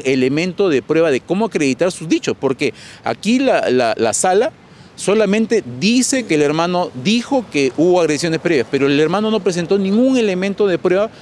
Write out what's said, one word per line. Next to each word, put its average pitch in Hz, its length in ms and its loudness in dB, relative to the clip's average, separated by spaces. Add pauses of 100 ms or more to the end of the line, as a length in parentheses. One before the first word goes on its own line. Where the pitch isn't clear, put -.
elemento 143 680 0
de 131 140 0
prueba 160 260 0
de 127 120 0
cómo 196 240 -2
acreditar 165 460 0
sus 160 180 -12
dichos, 302 280 -2
porque 135 360 -2 (320)
aquí 202 340 -2
la, 170 320 0
la, 120 260 2
la 110 160 0
sala 202 380 0 (460)
solamente 208 680 0 (160)
dice 240 460 0
que 170 100 0
el 147 60 2
hermano 170 500 0 (100)
dijo 233 480 -2
que 139 280 0
hubo 180 240 4
agresiones 160 400 -2
previas, 156 280 0
pero 139 180 0
el 139 120 2
hermano 190 320 0
no 220 80 0
presentó 180 400 -2
ningún 226 380 2
elemento 202 500 0
de 175 100 0
prueba 185 320 0 (120)